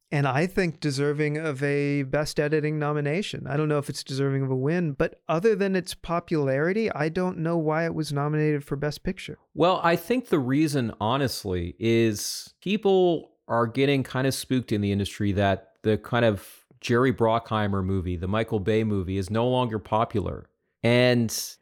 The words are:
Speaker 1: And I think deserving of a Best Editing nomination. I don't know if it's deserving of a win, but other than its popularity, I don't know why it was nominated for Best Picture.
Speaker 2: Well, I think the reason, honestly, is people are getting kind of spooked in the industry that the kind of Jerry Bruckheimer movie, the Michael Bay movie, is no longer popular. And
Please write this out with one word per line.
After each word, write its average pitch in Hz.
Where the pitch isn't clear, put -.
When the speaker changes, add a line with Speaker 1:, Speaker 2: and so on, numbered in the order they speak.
Speaker 1:
And 143
I 143
think 180
deserving 147
of 151
a 143
Best 147
Editing 151
nomination. 147
I 139
don't 151
know 147
if 143
it's -
deserving 135
of 131
a 131
win, 151
but -
other 190
than 190
its 180
popularity, 170
I 151
don't 180
know 165
why 156
it 165
was 151
nominated 147
for 147
Best 143
Picture. -
Speaker 2:
Well, 170
I 170
think 247
the 170
reason, 135
honestly, 104
is 113
people 185
are 117
getting 135
kind 131
of 135
spooked -
in 104
the 101
industry 101
that 98
the 107
kind 120
of -
Jerry 123
Bruckheimer 107
movie, 90
the 87
Michael 110
Bay 110
movie, 98
is 95
no 117
longer 127
popular. 101
And 120